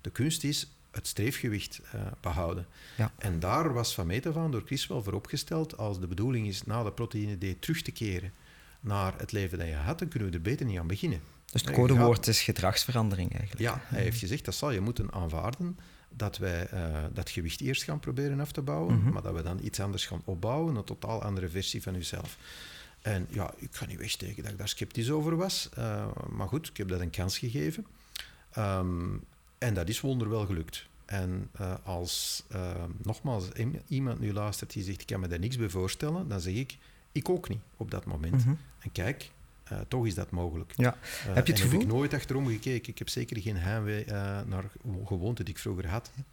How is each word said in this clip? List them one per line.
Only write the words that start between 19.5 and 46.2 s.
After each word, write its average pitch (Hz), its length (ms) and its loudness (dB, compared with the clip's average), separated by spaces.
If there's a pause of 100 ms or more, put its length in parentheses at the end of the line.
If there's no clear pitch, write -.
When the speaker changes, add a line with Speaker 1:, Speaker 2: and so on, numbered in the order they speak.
Speaker 1:
iets - 160 -4
anders 98 260 0
gaan 85 200 -6
opbouwen, 120 500 0
een 104 80 -2
totaal 107 400 -4
andere 95 260 0
versie 92 320 -2
van 92 140 -4
uzelf. - 420 -6 (640)
En 98 280 0
ja, 92 280 -2
ik - 140 -12
ga - 140 -6
niet 87 140 -8
wegsteken - 440 -6
dat 101 80 -6
ik 95 60 -6
daar 101 120 -4
sceptisch 113 420 -2
over 156 240 2
was, 180 400 0
eh, 107 300 -2 (240)
maar 104 180 -2
goed, 160 220 -2
ik - 80 -12
heb 98 100 -2
dat 92 120 0
een 87 100 0
kans 92 280 0
gegeven. 139 480 -2 (680)
Ehm, 92 580 0 (480)
en 120 160 2
dat 90 160 2
is - 120 -2
wonderwel 113 440 2
gelukt. 82 400 -4 (200)
En, 95 460 -2
eh, 92 220 -4 (100)
als, - 640 -2
eh, 87 360 -4 (140)
nogmaals, 107 560 -2
im-, 117 340 -2
iemand 131 320 0
nu 104 140 0
luistert 104 400 -2
die 104 100 -4
zegt, 95 180 -4
"Ik - 60 -12
kan 101 120 -2
me 92 80 0
daar 85 120 -2
niks 120 180 0
bij 110 120 0
voorstellen", 147 580 0
dan 101 120 0
zeg 92 140 -2
ik, 131 240 -2 (340)
"Ik - 180 0
ook 359 200 2
niet 107 100 0 (180)
op 104 140 -6
dat 95 140 -4
moment." 98 400 4
Speaker 2:
Mhm. 135 80 8 (260)
Speaker 1:
En - 120 -8
kijk, - 400 -2 (320)
eh, 98 140 -6 (100)
toch 123 180 2
is 107 100 2
dat 98 160 -4
mogelijk. 87 440 -2
Speaker 2:
Ja. 123 260 6
Speaker 1:
Eh, - 340 -4
Speaker 2:
Heb 131 120 8
je - 40 6
het 101 100 6
Speaker 1:
en - 40 6
Speaker 2:
gevoel? 147 140 6
Speaker 1:
heb 247 100 4
ik 117 60 4
nooit 143 180 4
achterom 135 340 0
gekeken. 117 440 0
Ik - 80 -10
heb - 100 -4
zeker 120 320 -2
geen 101 160 0
heimwee, 104 460 0
eh, 110 100 -4 (340)
naar 95 160 -2 (180)
gewo-, 98 240 -4
gewoonte 101 380 0
die 85 100 -4
ik - 60 -8
vroeger 95 280 -2
had. 107 240 -2 (220)